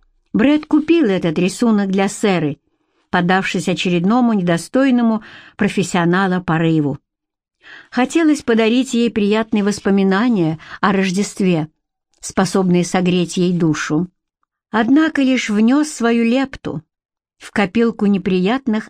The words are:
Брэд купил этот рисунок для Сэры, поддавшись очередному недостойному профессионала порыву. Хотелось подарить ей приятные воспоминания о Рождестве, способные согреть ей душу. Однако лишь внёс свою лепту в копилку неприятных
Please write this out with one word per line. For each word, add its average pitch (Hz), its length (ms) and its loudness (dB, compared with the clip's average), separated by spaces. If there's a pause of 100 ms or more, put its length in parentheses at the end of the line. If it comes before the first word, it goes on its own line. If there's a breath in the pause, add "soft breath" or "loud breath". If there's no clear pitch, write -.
(320)
Брэд 285 320 2
купил 311 420 2
этот 180 320 0
рисунок 202 520 0
для 196 180 0
Сэры, 175 500 -2 (520)
поддавшись 185 580 -2
очередному 190 640 0
недостойному 220 880 0 (340 loud breath)
профессионала 180 840 0
порыву. 160 580 0 (920 loud breath)
Хотелось 302 520 0
подарить 233 520 0
ей 233 160 2
приятные 214 520 0
воспоминания 196 960 0 (220 loud breath)
о 160 120 0
Рождестве, 190 760 -2 (520)
способные 185 640 0
согреть 180 520 -2
ей 185 160 0
душу. 165 560 -2 (600)
Однако 277 500 2
лишь 254 300 0
внёс 247 400 2
свою 233 340 0
лепту 254 580 -4 (540)
в - 140 -20
копилку 226 560 -2
неприятных 202 840 -2